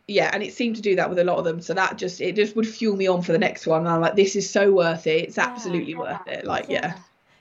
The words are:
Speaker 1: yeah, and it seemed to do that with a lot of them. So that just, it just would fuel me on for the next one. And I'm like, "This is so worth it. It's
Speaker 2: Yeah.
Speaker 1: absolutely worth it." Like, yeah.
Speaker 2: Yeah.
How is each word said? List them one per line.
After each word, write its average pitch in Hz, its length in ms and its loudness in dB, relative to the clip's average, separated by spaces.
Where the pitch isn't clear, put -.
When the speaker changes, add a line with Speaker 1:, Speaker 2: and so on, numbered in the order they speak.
Speaker 1:
yeah, 180 260 2
and 202 100 -2
it 214 120 -8
seemed 233 220 -2
to 208 60 -10
do 202 140 2
that 165 140 2
with 180 80 -4
a 175 60 6
lot 175 140 2
of 170 60 0
them. 170 160 -2
So 170 140 -4
that 190 240 0
just, 180 220 -6
it 180 160 -2
just 214 200 2
would 220 120 2
fuel 214 280 -2
me 196 100 0
on 180 160 2
for 175 100 0
the 165 60 4
next - 280 -2
one. 160 140 4
And 170 80 0
I'm 165 120 2
like, 220 160 2
"This 196 200 4
is 196 120 -2
so 202 240 4
worth 165 340 2
it. 165 220 2
It's - 80 -12
Speaker 2:
Yeah. 185 80 2
Speaker 1:
absolutely 175 500 -4
worth - 320 -8
it." - 180 -8
Like, - 240 -4
yeah. - 120 0
Speaker 2:
Yeah. 170 180 -6